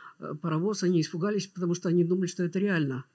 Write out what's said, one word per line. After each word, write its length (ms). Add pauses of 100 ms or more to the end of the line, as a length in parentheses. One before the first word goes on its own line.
(200)
э, 220
паровоз, 420
они 180
испугались, 460
потому 280
что 140
они 160
думали, 220
что 160
это 160
реально, 560